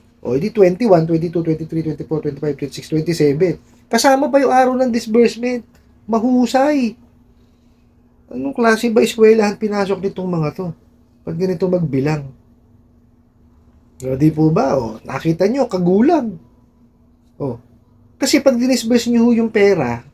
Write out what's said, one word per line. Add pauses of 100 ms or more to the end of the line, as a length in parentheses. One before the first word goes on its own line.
(240)
o,
edi
twenty-one,
twenty-two,
twenty-three,
twenty-four,
twenty-five,
twenty-six,
twenty-seven. (320)
Kasama
pa
yung
araw
ng
disbursement. (480)
Mahusay. (1400)
Anong
klase
ba
eskwelahan
pinasok
nitong
mga
to? (540)
Pag
ganito
magbilang. (1800)
O,
di
po
ba?
O,
nakita
nyo,
kagulang. (1040)
O, (560)
kasi
pag
dinisburse
nyo
ho
yung
pera (140)